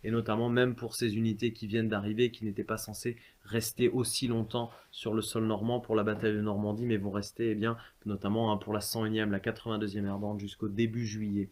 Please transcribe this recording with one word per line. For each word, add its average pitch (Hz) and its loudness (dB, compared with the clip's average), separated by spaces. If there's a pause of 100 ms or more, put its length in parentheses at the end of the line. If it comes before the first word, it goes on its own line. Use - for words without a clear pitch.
et 107 -2
notamment 113 2
même 123 4
pour 117 -6
ces 110 0
unités 113 2
qui 110 -8
viennent 110 2
d'arriver, 107 2
qui - -8
n'étaient 104 -4
pas 110 -2
censées 113 -6 (280)
rester 117 2
aussi 123 0
longtemps 117 0 (220)
sur 107 -4
le 110 2
sol 113 -2
normand 110 0
pour 113 0
la 104 4
bataille 107 2
de 107 0
Normandie, 107 0
mais 110 2
vont 98 -2
rester, 104 -2
eh 107 2
bien, 113 0 (300)
notamment, 104 2
hein, 104 2
pour 104 -4
la 107 0
cent 113 -2
unième, 110 2
la 95 0
quatre-vingt-deuxième 107 -2
Airborne 101 -2
jusqu'au 101 -6
début 113 0
juillet 101 -2